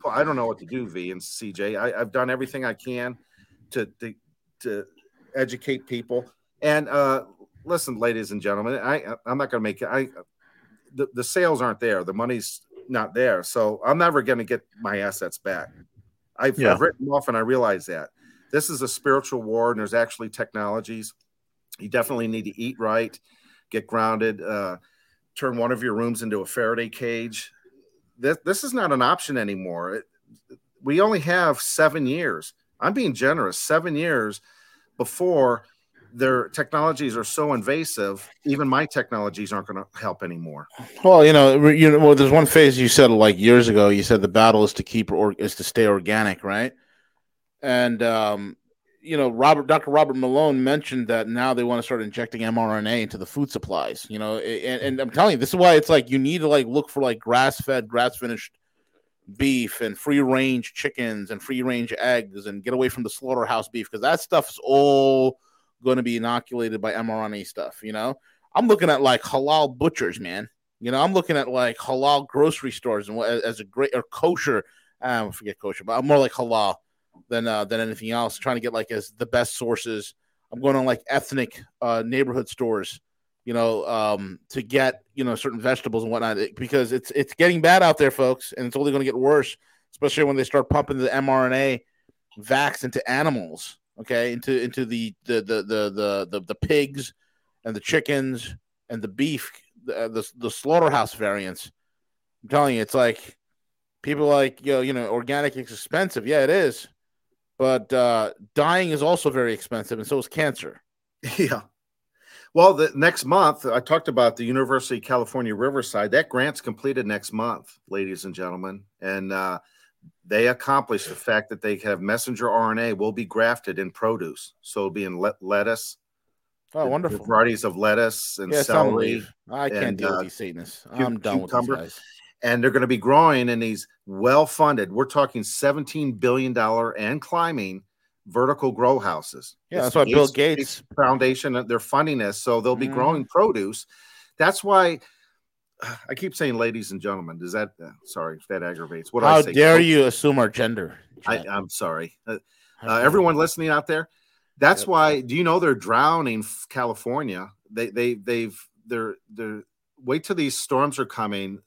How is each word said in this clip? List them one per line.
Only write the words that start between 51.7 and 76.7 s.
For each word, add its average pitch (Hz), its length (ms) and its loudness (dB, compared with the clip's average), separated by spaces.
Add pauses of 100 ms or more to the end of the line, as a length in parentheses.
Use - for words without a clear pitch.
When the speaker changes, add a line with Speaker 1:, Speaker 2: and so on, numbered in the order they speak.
Speaker 2:
start 117 200 -4
injecting 113 420 -8
M 113 120 -2
R 110 220 0
N 107 80 -4
A 117 160 -2
into 104 160 -8
the 92 80 -10
food 143 240 -4
supplies, 76 580 -6
you 107 120 -10
know, 107 180 -6
a-, 110 280 -6
and, 127 160 -4
and 131 180 -4
I'm 127 100 -6
telling 175 220 4
you, 135 60 0
this 127 100 -2
is - 80 -4
why 180 180 10
it's 151 140 6
like, 135 200 4
you 135 120 0
need 156 220 -2
to, 156 40 0
like, 143 220 4
look 143 200 -2
for, 143 140 -4
like, 120 160 0
grass-fed, 123 680 0
grass-finished 117 680 -4 (800)
beef 127 440 0
and 107 180 -6
free-range 131 760 2
chickens 113 580 -6
and 98 100 -12
free-range 123 560 -4
eggs 107 480 -2
and 101 160 -10
get 123 120 -4
away 127 140 0
from 123 140 -6
the 110 80 -6
slaughterhouse 120 560 -4
beef, 113 240 -10
'cause 110 120 -10
that 160 180 0
stuff's - 420 -2
all 135 800 4 (420)
gonna 127 220 0
be 117 120 -2
inoculated 117 640 -4
by 107 140 -4
M 113 160 -4
R 110 140 -4
N 107 100 -8
A 101 80 -10
stuff, - 400 -12
you 107 80 -12
know? 110 240 -6 (400)
I'm 233 140 2
looking 180 200 6
at, 143 140 4
like, 127 200 4
halal 139 540 0
butchers, 127 440 -2
man. 98 280 -8 (300)
You 120 140 -6
know, 135 100 2
I'm 185 100 2
looking 175 240 0
at, 131 120 -2
like, 123 280 0
halal 139 520 0
grocery 143 420 0
stores 104 380 -4
and 110 80 -10
what, 113 140 -2
as 113 280 -4
a 107 60 -14
great, 131 320 -2
or 120 80 -2
kosher, 147 580 -2 (380)
um, 113 320 -4
forget 104 260 -12
kosher, 98 240 -10
but 113 160 -4
I'm 131 80 -2
more 147 120 6
like 131 160 4
halal 113 420 0 (520)